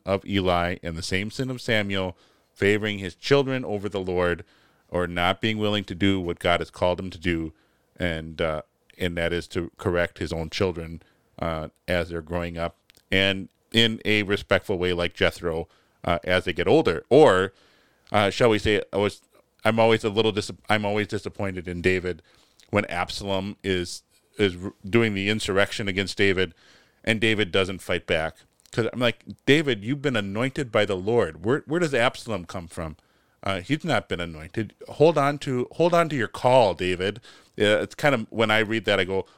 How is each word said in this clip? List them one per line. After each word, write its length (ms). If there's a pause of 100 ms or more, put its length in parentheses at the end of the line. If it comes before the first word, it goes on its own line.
of 200
Eli 560
and 160
the 60
same 260
sin 200
of 120
Samuel, 560 (360)
favoring 460
his 160
children 480
over 240
the 140
Lord 420 (460)
or 160
not 360
being 160
willing 260
to 120
do 240
what 200
God 220
has 100
called 280
him 100
to 100
do, 340 (440)
and, 440
uh, 220 (340)
and 180
that 160
is 180
to 280
correct 400
his 160
own 160
children, 540 (340)
uh, 300 (200)
as 220
they're 120
growing 360
up, 180 (360)
and 380 (240)
in 320
a 180
respectful 540
way 160
like 200
Jethro, 540 (360)
uh, 200
as 220
they 80
get 140
older. 420
Or, 440 (580)
uh, 180
shall 200
we 100
say, 220 (120)
I 40
was, 240 (420)
I'm 160
always 260
a 40
little 220
dis-, 200 (180)
I'm 160
always 220
disappointed 600
in 140
David 400 (480)
when 160
Absalom 760
is, 420 (340)
is 260
r-, 100 (160)
doing 240
the 160
insurrection 600
against 280
David, 360 (500)
and 160
David 320
doesn't 300
fight 260
back. 300 (340)
'Cause 220
I'm 60
like, 240 (220)
"David, 380
you've 180
been 140
anointed 560
by 140
the 100
Lord. 500
Where, 200
where 140
does 140
Absalom 520
come 220
from? 280 (480)
Uh, 180
he's 220
not 260
been 100
anointed. 540 (160)
Hold 280
on 220
to, 340
hold 200
on 160
to 60
your 120
call, 460
David." 460 (400)
Uh, 220
it's 140
kind 180
of, 160
when 220
I 80
read 260
that, 140
I 40
go, 220 (120)